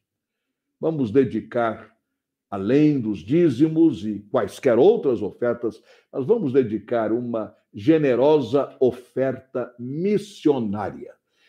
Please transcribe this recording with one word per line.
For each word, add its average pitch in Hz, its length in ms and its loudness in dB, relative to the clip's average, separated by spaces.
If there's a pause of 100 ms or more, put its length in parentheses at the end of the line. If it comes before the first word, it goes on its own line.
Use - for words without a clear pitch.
(800)
Vamos 147 320 -2
dedicar, 110 800 -2 (560)
além 135 520 2
dos 107 180 -4
dízimos 151 840 0
e 104 140 -6 (120)
quaisquer 117 460 0
outras 139 440 4
ofertas, 110 600 -6 (300)
nós 135 120 -6
vamos 170 280 0
dedicar 110 580 0
uma 113 420 -4 (200)
generosa 135 1040 2
oferta 127 1000 -2
missionária, 131 1400 -2 (360)